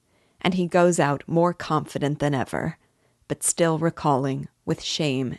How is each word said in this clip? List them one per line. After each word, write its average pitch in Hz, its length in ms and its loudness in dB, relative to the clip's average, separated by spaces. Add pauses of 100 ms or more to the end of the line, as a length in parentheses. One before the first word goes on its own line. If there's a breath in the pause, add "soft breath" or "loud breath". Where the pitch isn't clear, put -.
(400 soft breath)
And 202 140 0
he 180 140 0
goes 175 320 4
out 143 260 2
more 170 260 2
confident 147 680 -2
than 147 140 0
ever, 127 440 -4 (500)
but - 160 -6
still 165 340 2
recalling, 143 680 0 (160)
with 160 180 -4
shame 135 560 -2